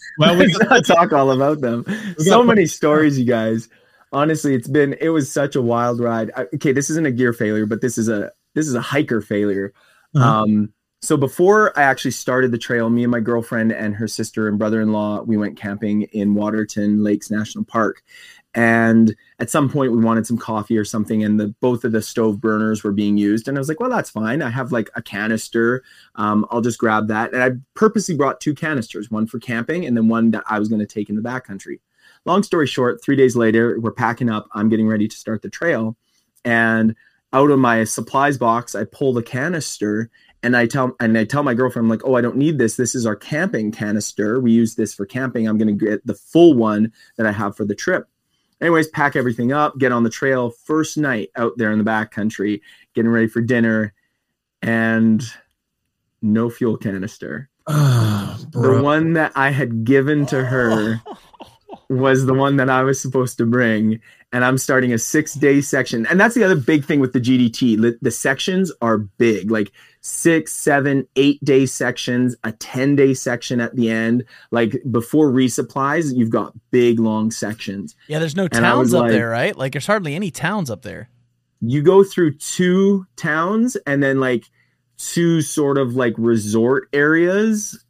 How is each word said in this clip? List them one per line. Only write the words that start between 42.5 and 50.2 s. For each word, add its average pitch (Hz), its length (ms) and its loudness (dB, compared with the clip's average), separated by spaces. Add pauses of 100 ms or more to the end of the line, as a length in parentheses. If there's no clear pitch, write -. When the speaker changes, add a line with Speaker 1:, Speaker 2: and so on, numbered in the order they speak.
Speaker 2:
this. 113 180 0
This 123 200 -2
is 120 100 -2
our 107 100 -2
camping 143 560 -4
canister. 107 680 -4
We 120 120 2
use 113 240 4
this 110 200 -4
for 101 100 -8
camping. 123 420 -4
I'm 107 120 0
gonna 107 140 0
get 104 340 -2
the 107 80 -4
full 165 400 0
one 110 360 0 (260)
that 110 100 0
I 104 40 0
have 101 240 -6
for 110 100 -6
the 101 100 -6
trip." - 320 -4 (520)
Anyways, 160 280 2
pack 147 280 -2
everything 123 360 -2
up, 151 260 -2
get 127 140 2
on 120 120 0
the 113 60 2
trail. 127 400 -2